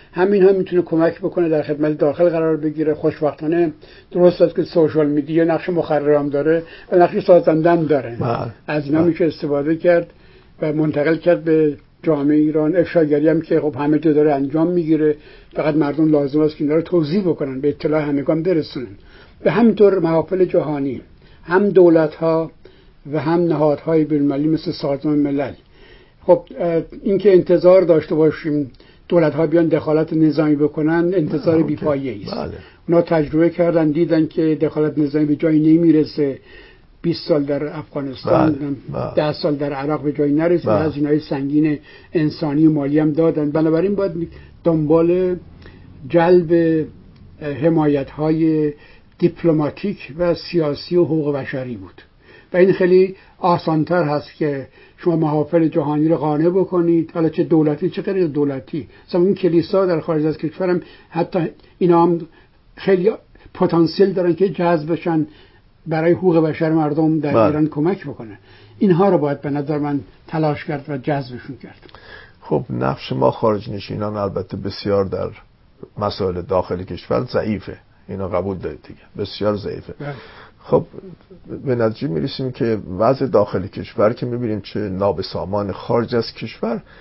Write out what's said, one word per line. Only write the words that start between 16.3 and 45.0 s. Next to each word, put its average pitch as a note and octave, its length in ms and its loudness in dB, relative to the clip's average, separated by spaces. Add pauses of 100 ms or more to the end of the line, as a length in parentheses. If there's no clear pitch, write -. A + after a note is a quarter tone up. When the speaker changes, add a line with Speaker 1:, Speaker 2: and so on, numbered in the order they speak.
Speaker 1:
است D3+ 160 0
که D#3+ 80 -6
اینا D3 120 0
رو E3 60 2
توضیح E3 400 0
بکنن، D3 380 -4
به C#3+ 80 0
اطلاع D3+ 340 -2
همگان D3 400 -2
برسونن. D3 540 -4 (480)
و - 60 2
همینطور G3+ 480 4
محافل E3 460 0
جهانی، D3+ 560 -2 (440)
هم G3 240 2
دولت‌ها D#3+ 800 4 (640)
و D3+ 80 -2
هم E3 200 0
نهادهای D#3 640 2
بین‌المللی C#3+ 440 0
مثل D#3 240 -2
سازمان D3 460 -2
ملل. C#3 340 -2 (680)
خب، F3 220 4 (140)
اه، E3+ 240 0 (200)
این G3 160 0
که G3 140 6
انتظار F3+ 500 6
داشته E3 320 2
باشیم D3 560 0 (380)
دولت‌ها D#3+ 380 2
بیان E3 220 2
دخالت D#3 440 0
نظامی D#3 440 2
بکنن، D#3 580 0
انتظار D#3+ 400 0
Speaker 2:
نه، D#3+ 80 2
اوکی. D3+ 120 -2
Speaker 1:
بی‌پایه‌ای C3+ 500 -4
است. - 100 -10
Speaker 2:
بله. E2 180 -8 (360)
Speaker 1:
اونا E3+ 140 4
تجربه D#3+ 480 2
کردن، E3 400 2
دیدن D#3+ 360 2
که D#3 340 0
دخالت D3+ 380 0
نظامی D3+ 260 0
به D3 120 0
جایی D#3 400 4
نمیرسه. D3+ 640 2 (640)
بیست - 260 -4
سال D3+ 160 2
در D3 340 -6
افغانستان، C#3 760 -2
Speaker 2:
بله، C#3+ 160 -6 (240)
بله. B2+ 220 -6
Speaker 1:
ده D3+ 180 0
سال D3+ 240 -2
در D3 160 -4
عراق C#3+ 300 -4
به C#3+ 100 -2
جایی C#3+ 220 0
نرسید. E3 320 0
Speaker 2:
بله. G#2+ 180 2
Speaker 1:
هزینه‌های D3 360 0
سنگین D3 580 -2 (340)
انسانی D3+ 540 0
و D#3 40 6
مالی D3 280 0
هم D#3 140 2
دادن. D3+ 380 0
بنابراین D#3+ 440 0
باید E3+ 340 -4 (360)
دنبال E3+ 720 2 (720)